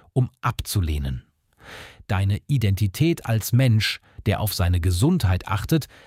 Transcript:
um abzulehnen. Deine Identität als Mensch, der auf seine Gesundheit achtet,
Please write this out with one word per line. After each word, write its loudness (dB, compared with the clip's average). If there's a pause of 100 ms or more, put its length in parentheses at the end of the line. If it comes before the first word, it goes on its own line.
(120)
um 0 (100)
abzulehnen. -4 (800)
Deine 0
Identität 0
als -2
Mensch, 2 (260)
der 0
auf -4
seine 2
Gesundheit 2
achtet, -2 (180)